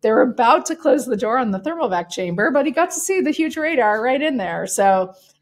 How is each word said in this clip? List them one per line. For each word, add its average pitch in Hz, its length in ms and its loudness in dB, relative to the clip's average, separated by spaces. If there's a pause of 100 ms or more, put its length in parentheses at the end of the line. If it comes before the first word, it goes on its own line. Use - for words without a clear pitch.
they 226 100 2
were 220 120 4
about 247 420 2
to - 100 -6
close 294 300 2
the 233 140 -4
door 226 180 -2
on 240 140 0
the 190 80 -4
thermal 302 320 -4
vac 175 180 -4
chamber, 185 420 -2
but 285 140 2
he 302 80 -2
got 349 180 0
to 359 80 -8
see 381 220 -2
the 302 100 0
huge 320 280 -2
radar 254 440 0
right 262 200 0
in 294 160 -2
there. 170 280 -4
So 190 460 2 (300)